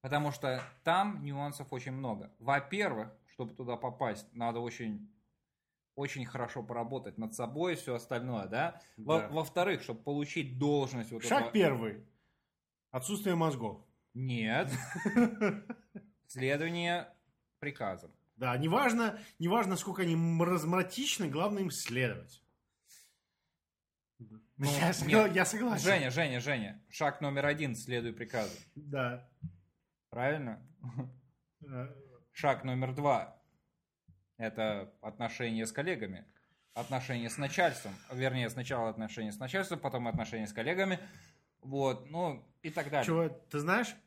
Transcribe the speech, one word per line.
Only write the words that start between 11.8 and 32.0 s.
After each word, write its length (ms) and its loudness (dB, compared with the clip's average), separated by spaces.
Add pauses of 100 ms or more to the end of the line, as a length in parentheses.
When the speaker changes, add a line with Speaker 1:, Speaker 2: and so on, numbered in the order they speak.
Speaker 2:
Отсутствие 440 0
мозгов. 500 2 (300)
Speaker 1:
Нет. 540 0 (360)
Speaker 2:
<laughs> 580 2 (640)
Speaker 1:
Следование 800 0 (520)
приказам. 520 -6 (240)
Speaker 2:
Да, 220 0
неважно, 600 2 (200)
неважно, 360 2
сколько 260 -4
они 140 4
маразматичны, 1120 2
главное 340 0
им 80 -2
следовать. 720 -2 (1800)
Speaker 1:
Ну, 520 -8
Speaker 2:
Я 160 4
Speaker 1:
нет. 80 2
Speaker 2:
согла-, 380 8
я 120 6
согласен. 380 0
Speaker 1:
Женя, 280 4
Женя, 280 0
Женя, 500 -2
шаг 320 0
номер 240 0
один, 300 0
следуй 380 -4
приказу. 380 -2 (240)
Speaker 2:
Да. 520 -4 (840)
Speaker 1:
Правильно? 520 0 (1000)
Speaker 2:
Да. 300 -8 (420)